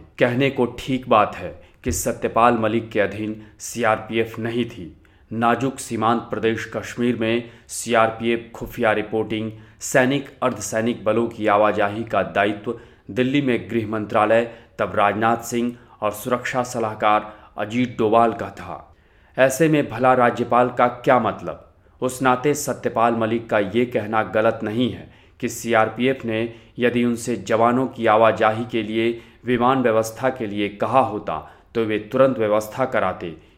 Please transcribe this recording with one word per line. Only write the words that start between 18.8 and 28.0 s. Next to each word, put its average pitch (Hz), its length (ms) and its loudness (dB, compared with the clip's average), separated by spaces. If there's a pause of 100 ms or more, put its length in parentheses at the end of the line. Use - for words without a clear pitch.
ऐसे 135 300 4
में 143 220 2
भला 127 240 4
राज्यपाल 120 540 2
का 123 200 2
क्या 127 300 2
मतलब? 92 560 -4 (260)
उस 127 220 -4
नाते 131 320 2
सत्यपाल 117 600 0
मलिक 113 360 -2
का 110 80 2
ये 104 280 0
कहना 110 360 -2
गलत 110 400 0
नहीं 110 300 -2
है - 200 -14 (280)
कि 123 80 -4
सीआरपीएफ़ 117 800 0
ने 113 280 -4 (240)
यदि 120 260 2
उनसे 120 320 -2
जवानों 117 500 2
की 113 200 -4